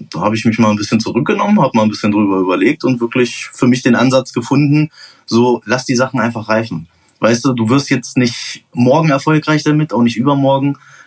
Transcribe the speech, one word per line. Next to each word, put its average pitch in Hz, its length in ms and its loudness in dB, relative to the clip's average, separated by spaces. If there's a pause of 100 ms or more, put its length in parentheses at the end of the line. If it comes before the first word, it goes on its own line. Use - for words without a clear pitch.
(180)
habe 101 200 -2
ich - 80 -6
mich 110 140 0
mal 110 120 4
ein 104 60 0
bisschen 104 240 -2
zurückgenommen, 202 600 0
habe 131 140 0
mal 110 80 2
ein 107 40 2
bisschen 104 240 -2
drüber 98 280 0
überlegt 92 440 0
und 127 160 0
wirklich 120 520 -4
für - 160 0
mich 127 140 2
den 120 120 2
Ansatz 131 400 0
gefunden, 147 560 0 (340)
so, 117 400 2
lass 123 220 -4
die 127 100 0
Sachen 131 240 -2
einfach 113 280 -4
reifen. 110 400 -4 (320)
Weißt 117 240 0
du, 135 80 2
du 113 160 -2
wirst 139 200 0
jetzt - 280 -4
nicht - 480 -4 (100)
morgen 147 360 2
erfolgreich 151 520 0
damit, 151 300 0
auch 120 100 2
nicht 117 140 2
übermorgen. 139 600 0 (300)